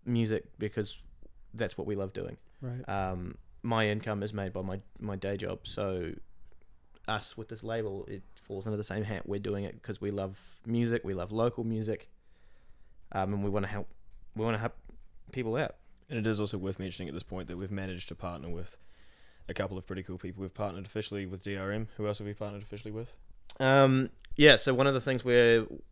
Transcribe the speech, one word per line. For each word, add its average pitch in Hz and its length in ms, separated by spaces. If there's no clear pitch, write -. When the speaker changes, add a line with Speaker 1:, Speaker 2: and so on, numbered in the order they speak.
Speaker 1:
music 117 400
because 104 420
that's 110 240
what - 100
we 104 80
love 98 180
doing. 90 240
Speaker 2:
Right. 127 260
Speaker 1:
Um, 92 500
my 113 240
income 104 340
is 104 100
made 98 200
by 92 80
my, 95 180
my 104 160
day 98 220
job. 95 300
So 92 460
us - 300
with 113 120
this 110 140
label, 107 440
it 98 160
falls 98 320
under 107 100
the 104 60
same 104 200
hat. 101 240
We're 101 120
doing 101 240
it 101 180
'cause 101 200
we 101 100
love 98 280
music, 117 380
we 98 100
love 92 180
local 117 320
music, 110 460
um, 95 220
and 101 100
we 101 60
wanna 101 180
help, 101 200
we 107 100
wanna 113 140
help 113 160
people 117 240
out. 147 200
Speaker 3:
And 127 100
it 107 80
is 104 120
also 104 180
worth 95 220
mentioning 92 280
at 69 60
this 90 100
point 92 240
that 87 100
we've 95 140
managed 95 380
to 85 60
partner 87 340
with 85 280
a 95 40
couple 98 240
of 95 80
pretty 92 180
cool 92 140
people. 95 240
We've 95 120
partnered 98 320
officially 104 400
with 92 180
D 101 140
R 95 140
M. 110 160
Who 107 100
else 104 120
have 104 80
we 104 60
partnered 101 300
officially 104 280
with? 113 240
Speaker 1:
Um, 135 500
yeah, 147 200
so 131 180
one 127 140
of 139 60
the 127 80
things 127 220
we're 117 420